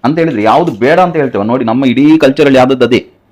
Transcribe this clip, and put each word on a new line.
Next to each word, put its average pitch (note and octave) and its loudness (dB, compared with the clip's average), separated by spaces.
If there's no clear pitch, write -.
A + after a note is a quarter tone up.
ಅಂತ D3+ -2
ಹೇಳಿದ್ರೆ D#3 -2
ಯಾವ್ದು C#3 0
ಬೇಡ C3 0
ಅಂತ F3 -2
ಹೇಳ್ತೇವೆ B2 -2
ನೋಡಿ, A#2+ -4
ನಮ್ಮ A#2+ -2
ಇಡೀ C#3 2
ಕಲ್ಚರಲ್ಲಿ C#3+ 2
ಆದದ್ದು B2+ 2
ಅದೇ. A#2 0